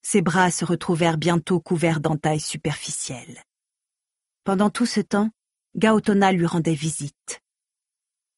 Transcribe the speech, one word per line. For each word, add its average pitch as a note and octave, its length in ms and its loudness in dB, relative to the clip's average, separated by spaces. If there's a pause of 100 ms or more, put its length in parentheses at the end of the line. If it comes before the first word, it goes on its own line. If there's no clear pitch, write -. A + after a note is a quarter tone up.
Ses - 200 2
bras F3 300 2
se - 140 -4
retrouvèrent E3 520 0
bientôt E3+ 420 0
couverts E3 400 0
d'entailles D#3 400 0
superficielles. - 1040 -8 (1000)
Pendant G3 260 2
tout A#3+ 180 0
ce - 120 -2
temps, G#3 300 0 (460)
Gaotona G3+ 560 4
lui E3+ 140 2
rendait E3 280 0
visite. - 680 -8 (960)